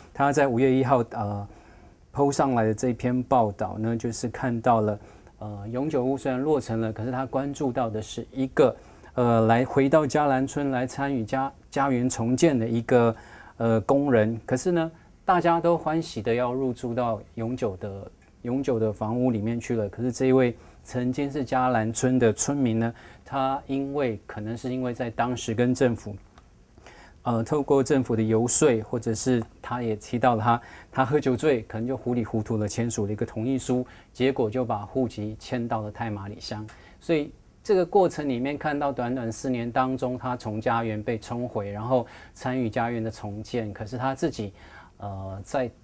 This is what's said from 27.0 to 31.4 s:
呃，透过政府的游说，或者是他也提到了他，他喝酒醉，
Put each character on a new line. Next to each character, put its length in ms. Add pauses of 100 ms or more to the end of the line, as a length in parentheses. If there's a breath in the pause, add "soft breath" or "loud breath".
呃， 200
透 180
过 220
政 180
府 140
的 80
游 240
说， 360
或 140
者 160
是 300 (180)
他 200
也 160
提 200
到 180
了 60
他， 200 (280 loud breath)
他 160
喝 140
酒 160
醉， 280